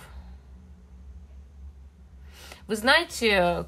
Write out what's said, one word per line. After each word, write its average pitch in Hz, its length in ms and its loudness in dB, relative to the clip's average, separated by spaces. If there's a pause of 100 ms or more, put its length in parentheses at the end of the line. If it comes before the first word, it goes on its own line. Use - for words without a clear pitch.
(2750)
Вы 220 100 -4
знаете, 214 920 2